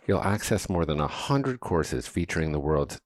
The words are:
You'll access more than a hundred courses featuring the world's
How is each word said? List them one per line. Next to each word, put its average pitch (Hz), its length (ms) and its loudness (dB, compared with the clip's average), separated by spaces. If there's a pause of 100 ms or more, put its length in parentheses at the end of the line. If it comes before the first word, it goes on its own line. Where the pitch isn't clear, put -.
You'll 98 160 2
access 101 480 0
more 87 160 2
than 76 140 0
a 73 80 2
hundred 139 520 -2
courses 78 480 0
featuring 82 440 0
the 76 80 0
world's 73 460 0